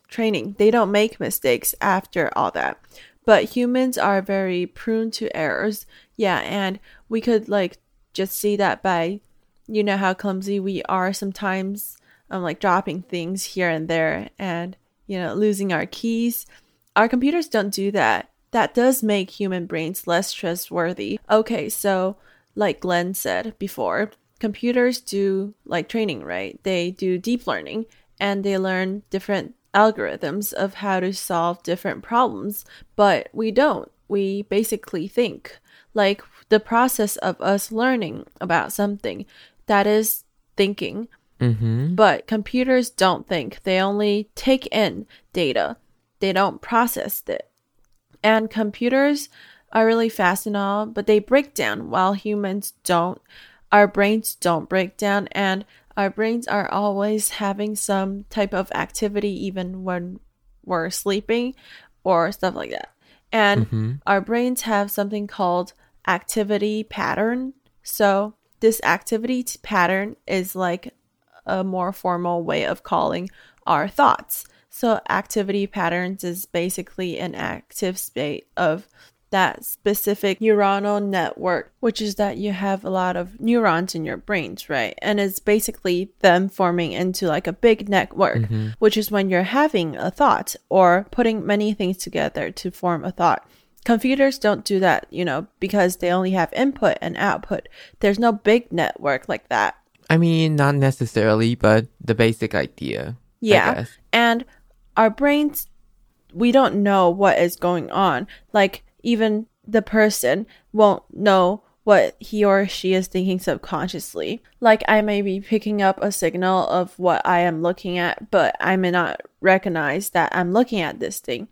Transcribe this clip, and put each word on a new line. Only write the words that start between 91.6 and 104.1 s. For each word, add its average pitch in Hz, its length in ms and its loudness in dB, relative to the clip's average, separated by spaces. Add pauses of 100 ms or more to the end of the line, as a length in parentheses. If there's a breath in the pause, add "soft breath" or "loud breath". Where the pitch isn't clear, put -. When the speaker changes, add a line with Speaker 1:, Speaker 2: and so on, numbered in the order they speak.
Speaker 1:
things 185 240 -2
together 165 540 -4
to 185 200 -8
form 175 320 -2
a 185 80 -4
thought. 185 360 0 (360 soft breath)
Computers 262 560 2
don't 208 260 0
do 196 140 0
that, 175 300 2
you 180 140 -6
know, 160 240 -4 (120)
because 185 380 2
they 175 140 0
only 185 200 2
have 180 220 0
input 262 480 2
and 170 160 -6
output. - 500 -2 (320 loud breath)
There's 202 200 2
no 233 120 4
big 220 400 2
network 139 580 -2
like - 200 -6
that. 104 260 0 (340)
Speaker 2:
I 160 80 6
mean, 160 380 4
not 143 200 4
necessarily, 117 800 2
but 113 320 4 (120)
the 113 160 0
basic 113 400 2
idea, 65 540 -4
I 123 60 -12 (260)
Speaker 1:
Yeah. 208 320 4
Speaker 2:
guess. - 160 -6 (240)